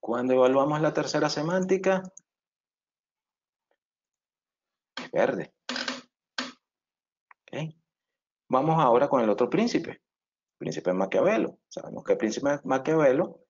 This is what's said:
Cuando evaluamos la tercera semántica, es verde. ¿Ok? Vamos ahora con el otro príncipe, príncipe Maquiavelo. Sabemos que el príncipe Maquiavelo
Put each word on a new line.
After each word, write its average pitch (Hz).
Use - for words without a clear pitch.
Cuando 123
evaluamos 139
la 156
tercera 151
semántica, 185
es -
verde. 113
¿Ok? 156
Vamos 156
ahora 131
con 135
el 110
otro 117
príncipe, -
príncipe 85
Maquiavelo. -
Sabemos -
que -
el 95
príncipe 139
Maquiavelo 135